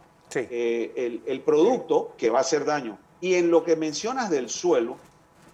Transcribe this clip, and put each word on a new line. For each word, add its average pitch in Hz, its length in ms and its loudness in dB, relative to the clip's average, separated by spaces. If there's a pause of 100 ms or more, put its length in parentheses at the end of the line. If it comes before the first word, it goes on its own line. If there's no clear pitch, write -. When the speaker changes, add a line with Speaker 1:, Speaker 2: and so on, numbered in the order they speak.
(300)
Speaker 1:
Sí. 120 200 -4
Speaker 2:
eh, 117 460 -2
el, 120 300 -6
el 131 160 -6
producto 151 760 2
que 117 120 2
va 117 80 2
a 135 40 4
hacer 139 220 0
daño. 131 340 -4 (220)
Y 180 140 0
en 175 180 4
lo 165 140 6
que 165 100 2
mencionas 202 540 -4
del 127 200 -2
suelo, 131 460 0 (580)